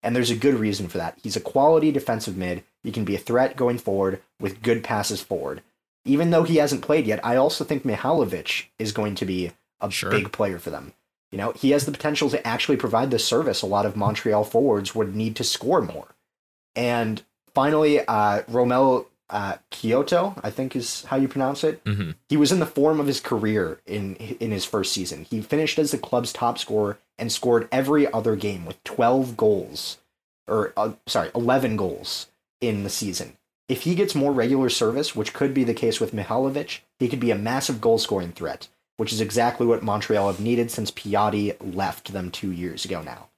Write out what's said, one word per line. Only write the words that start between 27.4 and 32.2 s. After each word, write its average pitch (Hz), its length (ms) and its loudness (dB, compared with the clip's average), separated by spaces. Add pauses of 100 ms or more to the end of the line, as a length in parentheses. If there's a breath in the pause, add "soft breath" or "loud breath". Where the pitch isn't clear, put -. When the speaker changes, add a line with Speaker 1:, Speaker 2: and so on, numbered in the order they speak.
Speaker 1:
every 135 400 4
other 110 260 0
game 98 280 -4
with - 200 -12
twelve 123 520 2
goals, 101 640 0 (480)
or, 107 300 -2
uh, 107 160 0 (140)
sorry, 85 280 0
eleven 120 420 2
goals - 520 -4 (320)